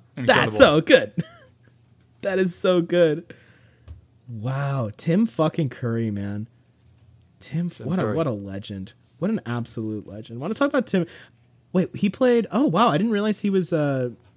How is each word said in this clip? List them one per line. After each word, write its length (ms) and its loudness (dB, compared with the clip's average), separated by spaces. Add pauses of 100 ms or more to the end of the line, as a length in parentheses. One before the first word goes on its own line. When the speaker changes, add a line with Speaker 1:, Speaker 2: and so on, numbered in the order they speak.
(180)
Speaker 1:
Incredible. 280 2
Speaker 2:
That's 120 -4
so 240 8
good. 480 4
<laughs> 40 -20 (880)
That 180 0
is 160 2
so 260 2
good. 520 2 (920)
Wow. 680 -4
Tim 300 2
fucking 440 0
Curry, 420 -2
man. 360 -6 (920)
Tim, 300 -6
Speaker 1:
Tim 180 -14
Speaker 2:
what 120 -2
a, 40 0
Speaker 1:
Curry. 120 -2
Speaker 2:
what 120 0
a 40 -2
legend. 600 -10 (260)
What 100 -2
an 160 -2
absolute 640 -8
legend. 320 -16
Wanna 140 -6
talk 160 0
about 180 -2
Tim? 180 0 (680)
Wait, 220 0
he 140 0
played, 420 2
oh, 140 0
wow. 240 2
I 80 2
didn't 140 0
realize 300 0
he 80 0
was, 240 0
uh, 380 0 (260)